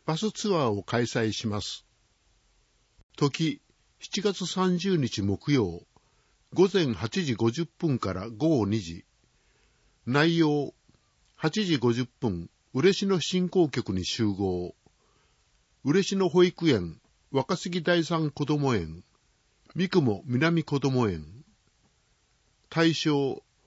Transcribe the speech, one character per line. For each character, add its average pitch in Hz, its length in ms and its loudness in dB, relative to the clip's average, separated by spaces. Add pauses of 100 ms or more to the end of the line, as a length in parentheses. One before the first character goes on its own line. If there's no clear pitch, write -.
バ 160 120 -2
ス 214 140 -4
ツ 202 240 -2
ア 139 120 2
ー - 20 2
を 101 120 -2
開 120 220 -2
催 113 300 -2
し - 140 -6
ま 104 140 -4
す。 - 240 -12 (1300)
時、 151 460 -2 (380)
七 - 240 -8
月 190 240 -2
三 185 320 0
十 185 180 0
日 120 240 -2
木 101 320 -2
曜、 90 300 0 (680)
午 190 200 6
前 156 200 2
八 113 300 -4
時 131 120 -2
五 113 160 2
十 156 160 -4
分 143 320 -2
か 95 140 -4
ら 95 160 -6
午 135 280 0
後 104 80 2
二 107 140 0
時。 85 260 -10 (1000)
内 156 300 4
容、 147 360 2 (640)
八 196 300 -2
時 165 120 2
五 120 160 2
十 123 120 -2
分、 90 440 -6 (240)
嬉 185 320 2
野 190 140 2
振 180 300 -2
興 170 200 4
局 110 240 -4
に 92 120 -2
集 - 200 -2
合。 90 500 -2 (1080)
嬉 180 320 0
野 190 140 0
保 180 140 6
育 170 260 2
園、 87 300 0 (320)
若 135 260 0
杉 180 240 -6
第 170 220 2
三 160 260 -2
こ 147 160 -4
ど 151 120 2
も 135 180 2
園、 82 280 -4 (720)
三 180 160 -2
雲 123 360 2
南 156 380 2
こ 143 160 -4
ど 139 120 0
も 123 180 2
園。 78 160 -6 (1400)
対 165 240 2
象、 143 480 0 (240)